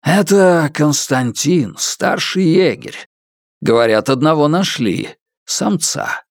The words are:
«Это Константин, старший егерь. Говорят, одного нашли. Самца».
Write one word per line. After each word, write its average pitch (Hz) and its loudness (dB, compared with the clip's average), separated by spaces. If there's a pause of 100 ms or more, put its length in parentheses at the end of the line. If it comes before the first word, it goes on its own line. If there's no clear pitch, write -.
«Это 180 4
Константин, 139 0
старший - -2
егерь. 160 0 (540)
Говорят, 113 2
одного 147 2
нашли. 147 -2 (300)
Самца». - -4 (120)